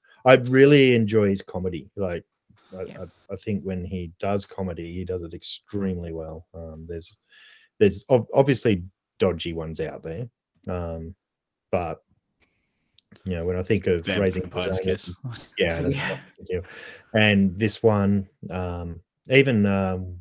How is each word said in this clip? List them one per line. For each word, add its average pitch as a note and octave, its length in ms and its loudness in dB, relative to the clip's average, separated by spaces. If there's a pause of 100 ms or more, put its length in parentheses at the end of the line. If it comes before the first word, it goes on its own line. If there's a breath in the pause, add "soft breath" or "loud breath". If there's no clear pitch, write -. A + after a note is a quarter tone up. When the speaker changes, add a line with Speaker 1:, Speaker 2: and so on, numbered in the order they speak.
(240 soft breath)
Speaker 1:
I C3 100 10
really C3 600 8
enjoy G#2+ 360 4
his G2 120 0
comedy. F2+ 540 -8
Like, F2+ 280 -4 (540)
I, F#2+ 60 -10
Speaker 2:
Yeah. - 180 -14
Speaker 1:
I, - 300 -16
I G2 40 -8
think G2+ 280 -4
when F#2 200 -4
he F2 360 -8
does G2+ 260 -2
comedy, E2+ 460 -8
he F2+ 120 -8
does F2+ 200 -6
it E2 100 -12
extremely F#2 760 -6
well. D#2+ 420 -12
Um, D#2+ 340 -14
there's, E2+ 280 -12 (640 soft breath)
there's F#2+ 280 4
ob-, B2 240 4
obviously A#2 520 4 (340)
dodgy F2 340 0
ones D#2+ 280 -8
out C#2+ 240 -8
there, E2 240 -10 (400)
um, E2 480 -8 (560)
but, E2+ 320 -6 (1200)
you F#2 80 -4
know, E2+ 120 -4
when F2+ 120 -2
I F#2 80 -4
think G2 240 0
of F2 180 0
Speaker 3:
Vampire G2 160 0
Speaker 1:
Raising F#2 200 0 (420)
Speaker 3:
Kiss. F#2+ 280 -4 (120)
Speaker 1:
Arizona, A#2 240 -14 (100)
yeah, E2+ 240 0
that's C#3 160 -2
Speaker 2:
Yeah. F#3 120 -4
Speaker 1:
what - 80 -8
I'm - 60 -20 (120)
thinking - 220 -8
of. F2 80 -10 (480 loud breath)
And G2+ 440 4
this G#2+ 240 0
one, G2+ 460 2 (220)
um, F2 500 -6 (280)
even, C3 380 4
um, F#2 540 0